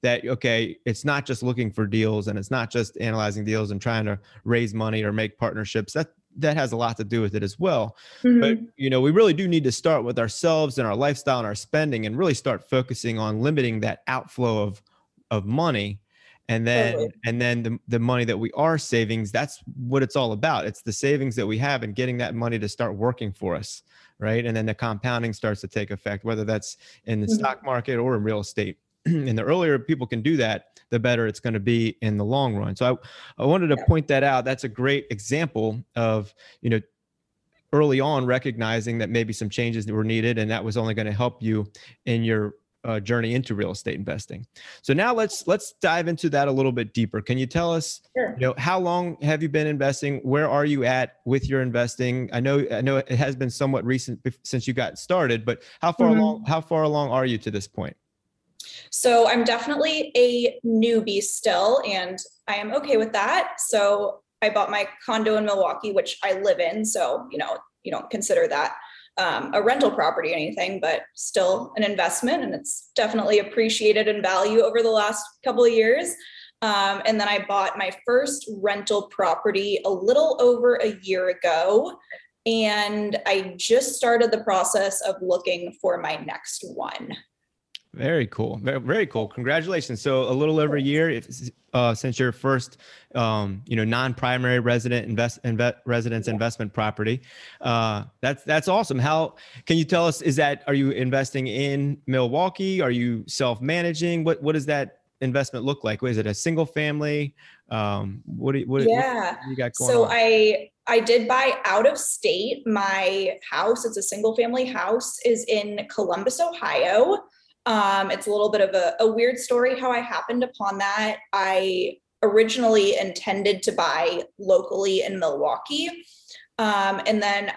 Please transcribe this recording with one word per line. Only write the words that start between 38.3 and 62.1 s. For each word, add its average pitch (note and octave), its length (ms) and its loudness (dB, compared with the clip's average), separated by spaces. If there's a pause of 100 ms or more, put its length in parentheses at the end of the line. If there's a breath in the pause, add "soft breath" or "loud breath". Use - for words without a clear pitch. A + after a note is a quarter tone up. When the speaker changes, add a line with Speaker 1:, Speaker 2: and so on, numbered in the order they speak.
Speaker 1:
that G#2+ 100 -2
maybe A2+ 240 0
some G#2+ 160 -6
changes A2+ 360 -2
that G#2+ 80 -6
were G#2+ 120 0
needed, A2+ 320 0
and G#2+ 120 -2
that A2 140 -2
was A2 140 -4
only A2+ 160 -2
gonna G#2+ 180 -4
help A#2+ 320 -2
you G#2+ 260 -2 (360 loud breath)
in A#2 180 0
your G#2+ 320 0 (320)
uh, A2 120 -2
journey A2+ 360 -2
into B2+ 180 -2
real G2+ 180 -4
estate G2+ 240 -8
investing. G2+ 520 -10 (340 loud breath)
So - 120 0
now G#3 200 2
let's, A3 320 -2
let's - 360 -2
dive E3+ 260 0
into E3+ 240 -2
that C#3+ 160 2
a C#3 40 0
little C3+ 200 2
bit A#2+ 240 -4
deeper. G#2+ 260 0
Can B2 160 -2
you C3 80 -2
tell E3+ 260 -2
us, E3 300 -4 (160)
Speaker 2:
Sure. A#3 220 -2
Speaker 1:
you B2+ 80 2
know, C3 100 0
how E3+ 220 0
long F3 420 -2
have D3+ 220 0
you D#3+ 60 -2
been D3+ 180 0
investing? C#3 560 -2
Where C#3 260 2
are C#3+ 160 2
you C#3+ 200 2
at B2+ 400 0
with B2+ 220 0
your C3+ 140 2
investing? B2 720 -2
I A#2 60 -2
know, C#3 320 2
I A2 100 -2
know C3+ 160 2
it - 140 -4
has C3 240 0
been B2+ 160 -4
somewhat C3+ 340 -2
recent B2 380 -4
bef-, B2+ 200 -6
since - 240 -4
you B2+ 60 -2
got A#2 240 -4
started, B2 480 0
but A#2 160 -2 (200 loud breath)
how E3+ 100 2
far A#3+ 180 2
Speaker 2:
Mm-hmm. A3 100 6
Speaker 1:
along, G#3+ 280 0
how D#3+ 140 0
far D#3 220 0
along D3 280 2
are C3 140 2
you A#2+ 140 0
to A2 120 -6
this G2+ 160 -6
point? - 280 -8 (920 loud breath)
Speaker 2:
So A#3 380 6
I'm A#3 160 4
definitely D4 720 0
a A#3+ 500 4
newbie A3 560 2
still, G#3 640 2
and F#3 320 -4 (300)